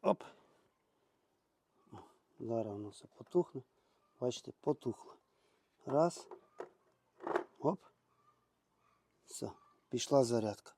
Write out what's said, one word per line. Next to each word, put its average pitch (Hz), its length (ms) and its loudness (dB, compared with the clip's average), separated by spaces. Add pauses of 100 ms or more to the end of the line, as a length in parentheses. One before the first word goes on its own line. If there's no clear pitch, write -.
Оп. 190 180 4 (2250)
Зараз 113 340 -2
воно 104 160 -8
все - 180 -20 (100)
потухне. - 440 -2 (580)
Бачите, - 320 -4 (100)
потухло. - 520 -2 (720)
Раз. 156 420 2 (1300)
Оп. 165 200 2 (1500)
Все. - 260 -8 (380)
Пішла 135 340 4
зарядка. 113 540 -2